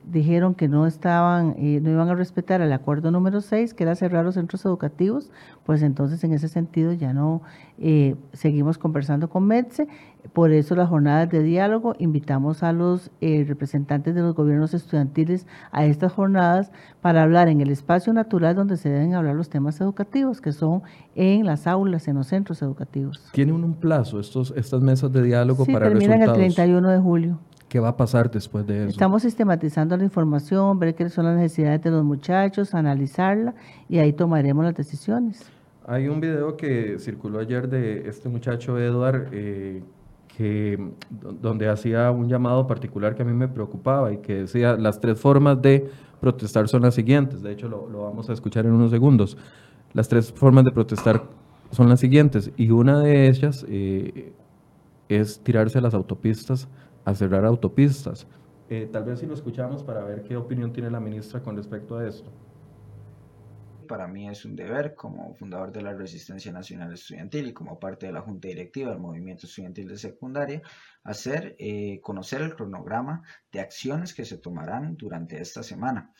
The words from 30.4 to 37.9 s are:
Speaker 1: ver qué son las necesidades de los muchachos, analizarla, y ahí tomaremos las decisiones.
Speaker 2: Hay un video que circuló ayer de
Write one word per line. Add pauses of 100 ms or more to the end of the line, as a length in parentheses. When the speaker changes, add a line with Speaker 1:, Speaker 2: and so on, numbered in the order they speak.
Speaker 1:
ver
qué
son
las
necesidades
de
los
muchachos,
analizarla, (320)
y
ahí
tomaremos
las
decisiones. (380)
Speaker 2:
Hay
un
video
que
circuló
ayer
de